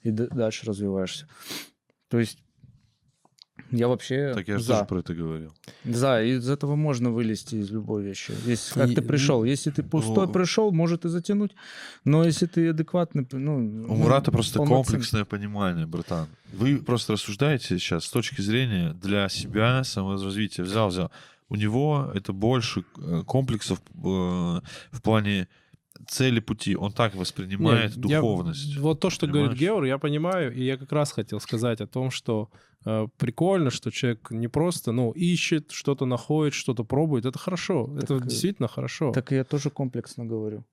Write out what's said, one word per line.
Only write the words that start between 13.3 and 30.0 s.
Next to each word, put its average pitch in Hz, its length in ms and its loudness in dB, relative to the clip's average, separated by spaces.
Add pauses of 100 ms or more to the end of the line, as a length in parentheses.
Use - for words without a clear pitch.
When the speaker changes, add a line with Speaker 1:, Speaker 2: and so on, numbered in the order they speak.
Speaker 1:
ну, 143 200 0
Speaker 2:
У - 20 0
Speaker 1:
ну, 110 360 -2
Speaker 2:
Мурата 117 360 6
просто - 280 2
Speaker 1:
полноценный. 135 240 6
Speaker 2:
комплексное 113 420 0
понимание, 101 600 -2
братан. 82 420 -4 (260)
Вы 131 240 2
просто 113 360 0
рассуждаете 117 680 0
сейчас 85 260 -2
с - 40 -10
точки - 320 -4
зрения 101 520 0
для 98 340 0
себя, 117 560 2
саморазвития. 98 800 -4
Взял, 104 260 2
взял. 87 220 0 (380)
У - 60 -4
него 131 580 0
это 98 200 -4
больше, 107 500 0 (140)
э, 82 280 -4
комплексов, 123 640 -2
э, - 80 -20
в 90 1040 -4
плане 104 460 2 (600)
цели 127 320 2
пути. 107 360 -2
Он 101 160 -2
так 110 240 0
воспринимает 104 840 0
Speaker 3:
Нет, 123 80 -6
я 151 160 2
Speaker 2:
духовность. 143 560 -2
Speaker 3:
вот 151 220 0
то, 185 100 2
что - 160 -2
говорит 143 320 2
Speaker 2:
Понимаешь? - 20 -10
Speaker 3:
Геор, 180 260 2
я 135 120 0
понимаю, 151 560 0